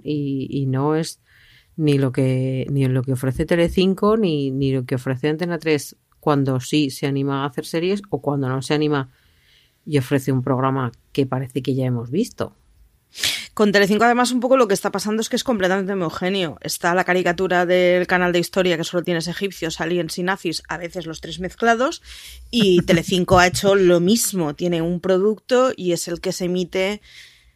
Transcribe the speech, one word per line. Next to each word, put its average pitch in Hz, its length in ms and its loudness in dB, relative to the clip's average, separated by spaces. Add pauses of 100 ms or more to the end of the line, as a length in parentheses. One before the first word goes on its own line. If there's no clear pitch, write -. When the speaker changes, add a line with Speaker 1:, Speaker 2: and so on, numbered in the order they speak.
Speaker 1:
y, 143 460 -4
y 139 160 -2
no 135 300 0
es 156 260 -4 (560)
ni 147 200 4
lo 135 140 2
que, 131 580 0
ni 139 180 0
lo 127 160 0
que 135 100 -2
ofrece 131 320 -2
Telecinco, 185 720 2
ni, 151 340 0
ni 135 220 0
lo 131 120 -2
que 135 100 -4
ofrece 131 340 -2
Antena 170 300 -2
tres 156 360 -2 (240)
cuando 135 400 2
sí 147 300 0
se 127 180 -6
anima 139 360 -2
a 143 40 -2
hacer 151 180 -8
series 180 440 -2
o 143 120 -4
cuando 139 280 -2
no 131 120 -2
se 151 120 -4
anima 147 360 0 (760)
y 147 140 0
ofrece 135 340 0
un 131 100 0
programa 131 480 0 (220)
que 139 120 0
parece 131 360 -4
que 131 140 -2
ya 131 100 0
hemos 120 260 -2
visto. - 420 -4 (1000)
Speaker 2:
Con 208 180 4
Telecinco, 202 320 4
además, 240 280 4
un 254 100 0
poco 262 160 4
lo 240 100 4
que 196 60 0
está 190 180 -2
pasando 214 300 -2
es 220 80 -6
que - 80 -2
es - 80 -4
completamente 190 480 0
homogéneo. 180 680 -4
Está 170 320 -2
la 180 120 2
caricatura 180 600 2
del 180 420 4
canal 180 260 2
de 175 60 2
historia 180 380 0
que 165 60 -4
solo 175 200 -2
tienes 165 240 -2
egipcios, 175 540 -6
aliens 165 360 -2
y 180 60 -4
nazis, 180 460 -4
a 160 80 -6
veces 170 280 -10
los 160 160 -12
tres 160 180 -12
mezclados, 233 600 0 (500)
y 196 300 4
<laughs> - 40 -6
Telecinco 180 540 4
ha 180 80 8
hecho 196 280 2
lo 175 260 6
mismo. 180 520 0
Tiene 170 280 -2
un 175 180 -2
producto 214 760 2
y 180 180 -2
es 165 160 -4
el 170 120 -6
que 185 120 -2
se 185 120 -4
emite 185 560 -2 (540)